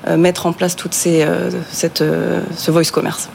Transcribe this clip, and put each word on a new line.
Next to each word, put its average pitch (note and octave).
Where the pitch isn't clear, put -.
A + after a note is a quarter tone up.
euh, E3
mettre F3+
en E3+
place F3+
toutes -
ces, E3
euh, F3
cette, -
euh, E3
ce -
voice E3
commerce. -